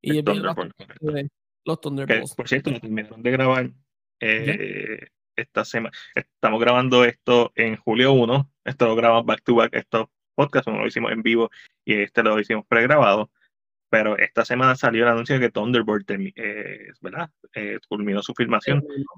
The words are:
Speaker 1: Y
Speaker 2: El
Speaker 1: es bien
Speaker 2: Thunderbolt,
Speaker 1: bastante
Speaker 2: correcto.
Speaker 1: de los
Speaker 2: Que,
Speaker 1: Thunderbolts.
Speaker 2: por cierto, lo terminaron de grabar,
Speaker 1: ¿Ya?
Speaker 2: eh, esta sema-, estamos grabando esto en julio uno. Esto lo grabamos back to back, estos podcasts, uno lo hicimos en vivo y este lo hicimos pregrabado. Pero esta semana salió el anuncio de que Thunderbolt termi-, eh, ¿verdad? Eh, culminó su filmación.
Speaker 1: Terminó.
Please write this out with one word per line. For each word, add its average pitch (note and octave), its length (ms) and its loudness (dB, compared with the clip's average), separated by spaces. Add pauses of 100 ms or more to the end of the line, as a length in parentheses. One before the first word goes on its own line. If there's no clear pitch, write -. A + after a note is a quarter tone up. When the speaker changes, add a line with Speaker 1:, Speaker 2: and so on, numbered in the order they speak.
Speaker 1:
Y - 80 -6
Speaker 2:
El D3+ 80 0
Speaker 1:
es D3 60 -4
bien G3+ 140 0
Speaker 2:
Thunderbolt, F#3 380 -6
Speaker 1:
bastante - 220 -20
Speaker 2:
correcto. D3+ 140 -6
Speaker 1:
de C#3+ 180 -6 (340)
los D#3+ 120 -4
Speaker 2:
Que, - 60 -18
Speaker 1:
Thunderbolts. C#3 520 -4
Speaker 2:
por B2 140 -10
cierto, C#3 240 -2
lo A#2+ 80 -8
terminaron G#2+ 420 -10
de B2 80 0
grabar, C3 380 0
Speaker 1:
¿Ya? B2+ 60 -14 (460)
Speaker 2:
eh, G#2+ 880 -4 (280)
esta A2 280 -6
sema-, A2+ 280 -6 (220)
estamos - 460 -2
grabando B2 440 4
esto A#2+ 500 2
en A2+ 220 -2
julio B2 360 2
uno. C3 380 2 (140)
Esto B2+ 220 0
lo A2+ 100 2
grabamos A#2 280 4
back A2+ 200 -2
to B2 100 4
back, A#2 200 4
estos A2+ 340 -2 (260)
podcasts, C#3+ 320 0
uno G#2+ 140 -4
lo G#2+ 80 -4
hicimos A2+ 240 -4
en A2+ 100 -6
vivo A2+ 260 2 (360)
y G#2+ 100 0
este G#2 300 0
lo G#2+ 160 2
hicimos G#2+ 260 -4
pregrabado. A#2 640 4 (580)
Pero G#2+ 300 0
esta - 260 0
semana B2+ 300 2
salió A#2 300 0
el A#2+ 60 4
anuncio A#2 280 0
de B2+ 40 0
que A#2 100 0
Thunderbolt G#2+ 560 -2
termi-, G2 260 -6
eh, G#2 540 -12 (120)
¿verdad? D#3+ 300 -12 (240)
Eh, G#2 240 -10 (100)
culminó G#2 320 -4
su - 140 -10
filmación. A#2+ 460 0
Speaker 1:
Terminó. C#3+ 260 -8 (120)